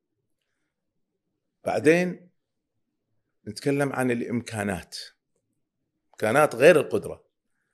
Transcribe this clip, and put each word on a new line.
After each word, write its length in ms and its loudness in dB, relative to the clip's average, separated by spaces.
بعدين 640 0
نتكلم 460 -4
عن 180 -2
الإمكانات. 840 -6
إمكانات 440 0
غير 240 8
القدرة. 440 -6